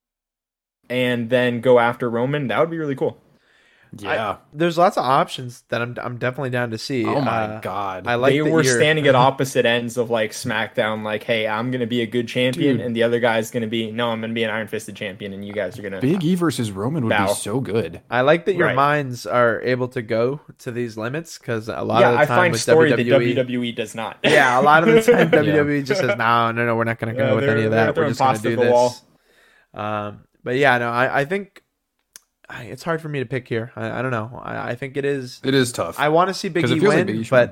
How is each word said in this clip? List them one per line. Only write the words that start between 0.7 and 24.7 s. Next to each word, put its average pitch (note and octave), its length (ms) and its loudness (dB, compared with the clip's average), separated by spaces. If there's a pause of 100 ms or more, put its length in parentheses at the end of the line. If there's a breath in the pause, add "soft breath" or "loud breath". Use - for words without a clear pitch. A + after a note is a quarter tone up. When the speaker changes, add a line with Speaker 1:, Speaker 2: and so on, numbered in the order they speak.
Speaker 1:
and B2 420 -2
then B2 300 2
go B2 180 6
after A#2+ 320 2
Roman, C3 380 -2
that G#2+ 120 0
would E3 100 2
be E3 80 -6
really D3 180 -4
cool. C3+ 220 -4 (800 soft breath)
Speaker 2:
Yeah. D#3 340 -2
Speaker 3:
I, - 40 -6 (160)
there's D#3+ 240 -2
lots F3+ 220 4
of E3 60 -2
options C3 640 -2
that A#2+ 120 -4
I'm, A#2+ 220 -6
I'm B2 160 -8
definitely B2+ 320 -4
down B2 220 -2
to A2 40 -6
see. A#2+ 300 -2
Speaker 2:
Oh B2 160 0
my A#2 80 -2 (140)
Speaker 3:
Uh, G#2+ 160 -8
Speaker 2:
God. G2 460 -6
Speaker 3:
I A#2+ 100 0
like C3 180 2
Speaker 1:
They D3 60 0
Speaker 3:
that D3+ 120 0
Speaker 1:
were D#3+ 100 2
Speaker 3:
you're B2+ 140 2
Speaker 1:
standing D3+ 300 2
at C3+ 80 6
Speaker 3:
<laughs> - 0 -
Speaker 1:
opposite C3 500 2
ends A#2+ 320 0
of, A2+ 140 -2
like, A2 220 -2
SmackDown, A2 680 -4
like, G#2+ 200 -4
"Hey, A2 260 -2
I'm A2 220 -4
gonna B2+ 160 -4
be A#2 160 -2
a A2+ 40 -2
good A#2 220 -4
champion, B2+ 480 0
Speaker 2:
Dude. G2+ 80 -4
Speaker 1:
and A#2 100 -4
the A2+ 100 2
other A#2+ 160 2
guy's A2+ 300 0
gonna A2+ 180 -4
be, A2+ 220 -4
no, A#2 200 -2
I'm A2 100 -4
gonna A2+ 140 -6
be A2+ 80 -2
an A2 80 -2
Iron A2 160 -4
Fisted G#2 300 -10
champion, G2+ 360 -10
and G2+ 140 -12
you G2+ 80 -12
guys G2 240 -6
are G#2 40 -14
gonna F#2+ 180 -8
Speaker 2:
Big E3+ 240 0
E F3+ 100 2
versus C3+ 380 -2
Roman A#2+ 320 -4
would A2+ 60 0
Speaker 1:
bow." G2+ 180 2
Speaker 2:
be G2+ 60 2
so G#2+ 260 -4
good. F#2 500 -4
Speaker 3:
I A#2+ 100 0
like D#3+ 260 4
that G3 100 2
your F3 100 2
Speaker 1:
Right. - 100 0
Speaker 3:
minds C#3 480 0
are A2+ 380 2
able B2 260 -2
to B2+ 140 -6
go A#2 380 -2 (180)
to - 120 -12
these A#2 280 -6
limits, C3 400 -8
'cause A2+ 300 -6
a D#2 140 -6
lot A2 180 2
Speaker 1:
Yeah, A#2+ 100 6
Speaker 3:
of A#2+ 60 2
the D3 40 4
Speaker 1:
I D3+ 60 4
Speaker 3:
time A#2+ 100 0
Speaker 1:
find E3+ 160 2
Speaker 3:
with A2 80 -2
Speaker 1:
story D#3+ 300 4
Speaker 3:
W A#2+ 200 0
W B2+ 200 4
E, - 40 0
Speaker 1:
that C3 80 0
W B2 180 -4
W - 100 -4
E - 20 -6
does A2+ 220 -8
not. A2+ 300 -8
Speaker 3:
Yeah, C3+ 360 4
a - 20 4
lot D#3 240 6